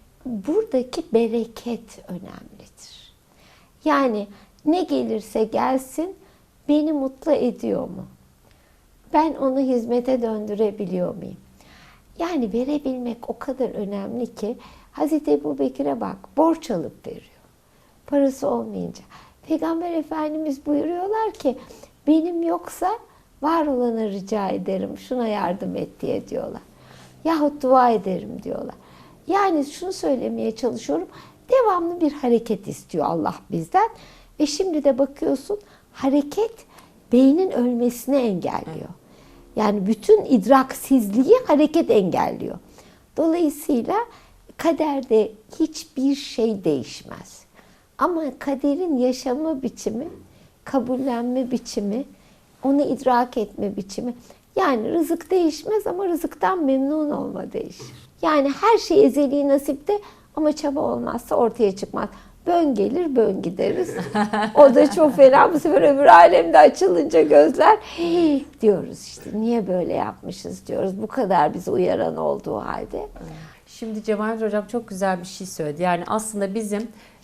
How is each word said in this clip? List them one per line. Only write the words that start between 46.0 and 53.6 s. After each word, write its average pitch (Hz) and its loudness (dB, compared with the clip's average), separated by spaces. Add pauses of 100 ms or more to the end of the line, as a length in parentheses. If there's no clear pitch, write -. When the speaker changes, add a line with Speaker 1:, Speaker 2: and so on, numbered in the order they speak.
Speaker 1:
şey 220 -4
değişmez. - -6 (560)
Ama 320 -2 (160)
kaderin 285 -2
yaşama 262 -2
biçimi, 233 -8 (560)
kabullenme 247 -2
biçimi, 233 -4 (580)
onu 277 2
idrak 247 0
etme 202 -4